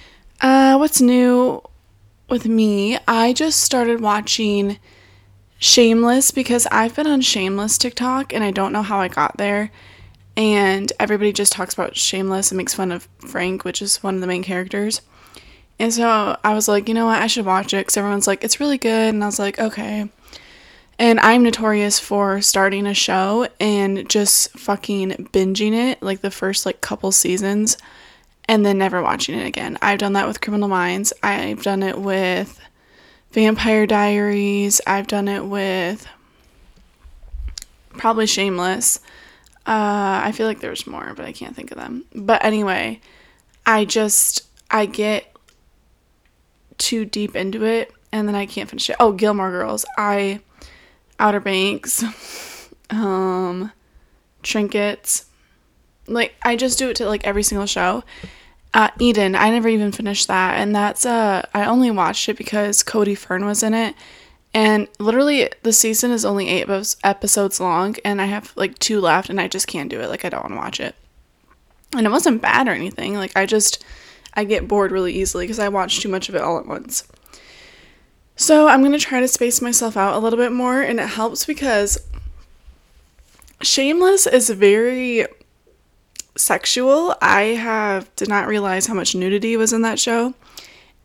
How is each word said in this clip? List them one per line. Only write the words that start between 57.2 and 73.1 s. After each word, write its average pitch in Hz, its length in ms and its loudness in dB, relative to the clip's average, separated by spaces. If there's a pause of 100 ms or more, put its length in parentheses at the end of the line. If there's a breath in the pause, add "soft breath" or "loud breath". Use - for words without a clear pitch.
every 202 160 -2
single 202 240 -2
show. 190 380 -2 (680 loud breath)
Uh, 220 240 4
Eden, 208 380 2
I 214 140 4
never 226 180 2
even 208 240 2
finished 202 380 -4
that, 185 280 0
and 208 160 0
that's, 208 320 0
uh, 226 480 0
I 208 120 0
only 247 260 4
watched 190 380 -2
it 208 80 -2
because 208 440 -2
Cody 208 320 0
Fern 190 320 -4
was 208 160 -2
in 220 120 0
it, 226 200 -2 (600 loud breath)
and 214 340 4 (120)
literally, 262 500 2 (140)
the 226 100 2
season 220 380 0
is 226 120 0
only 202 240 -2
eight - 180 -2
epis-, 196 380 -4
episodes 202 560 0
long, 185 460 0
and 202 160 -2
I 196 60 -2
have, 208 280 -8
like, - 240 -4
two 214 220 0
left, 175 280 2
and 196 120 -2
I 180 80 -2
just 190 180 -4
can't 147 220 -8
do 117 100 -8
it. 110 80 -6
Like, - 160 -8
I 180 60 -4
don't - 140 -8
wanna - 120 -10
watch - 240 -8
it. - 160 -8 (1000)
And 233 120 0
it 208 40 4
wasn't 240 320 2
bad 247 280 2
or - 20 0
anything. 185 440 -6